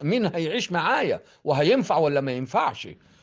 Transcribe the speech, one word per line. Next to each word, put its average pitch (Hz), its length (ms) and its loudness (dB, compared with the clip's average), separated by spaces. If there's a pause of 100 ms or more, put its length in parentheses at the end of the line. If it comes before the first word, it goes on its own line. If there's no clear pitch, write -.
مين 208 240 0
هيعيش 170 460 -4
معايا 175 480 0 (240)
وهينفع 156 540 2
ولا 143 220 2
ما 135 120 -2
ينفعش، 127 560 -2 (340)